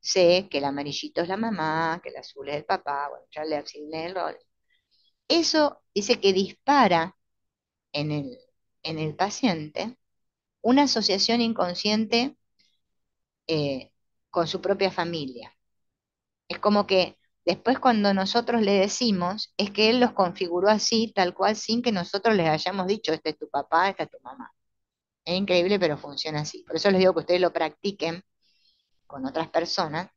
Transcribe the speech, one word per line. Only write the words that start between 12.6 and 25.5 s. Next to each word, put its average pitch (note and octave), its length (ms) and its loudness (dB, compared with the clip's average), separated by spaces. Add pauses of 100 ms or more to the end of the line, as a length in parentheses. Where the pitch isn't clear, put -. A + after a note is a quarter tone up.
eh, C#3+ 460 -2 (380)
con E3+ 180 0
su F#3 120 -6
propia F#3+ 300 0
familia. D#3+ 680 -8 (920)
Es - 100 -10
como G#3 280 2
que F#3 320 0 (260)
después A3+ 340 0
cuando G#3 360 4
nosotros A3+ 480 0
le G3 120 2
decimos, G3 840 0
es G3+ 140 -2
que G#3+ 200 4
él B3 100 4
los A#3+ 120 4
configuró F3+ 580 0
así, A3 440 2
tal F3+ 200 0
cual, G#3 220 0
sin A#3 260 -4
que A#3+ 100 0
nosotros G3+ 440 0
les E3 120 2
hayamos F3+ 380 -2
dicho, G3 260 -2
"Este D#3 180 -4
es D3+ 80 -10
tu D3+ 120 -12
papá, E3 400 2
esta F3 140 -6
es - 60 -12
tu - 120 -20
mamá". B2+ 300 -18 (720)
Es F3 140 -2
increíble, F#3+ 420 2